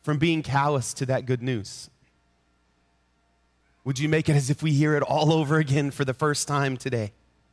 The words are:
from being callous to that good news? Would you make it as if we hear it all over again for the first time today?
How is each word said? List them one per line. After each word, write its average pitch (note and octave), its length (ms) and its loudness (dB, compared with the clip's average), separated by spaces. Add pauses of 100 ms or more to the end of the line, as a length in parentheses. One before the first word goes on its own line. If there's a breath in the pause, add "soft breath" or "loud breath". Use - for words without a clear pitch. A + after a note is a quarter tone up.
from D3+ 160 -2
being D#3+ 260 2
callous C#3 520 0
to C3+ 120 -6
that B2+ 200 -2
good B2 160 -2
news? A#2+ 480 -6 (1900)
Would C3 140 -4
you D3+ 100 0
make D#3 200 2
it D3+ 80 4
as C3+ 120 2
if D3 140 -2
we D#3 100 2
hear D3+ 240 4
it C#3+ 60 2
all D3+ 300 2
over D#3 260 2
again C#3+ 320 0
for C#3+ 140 -4
the C3 100 -2
first D3 320 -2
time C#3 300 0
today? A#2 360 -4 (400)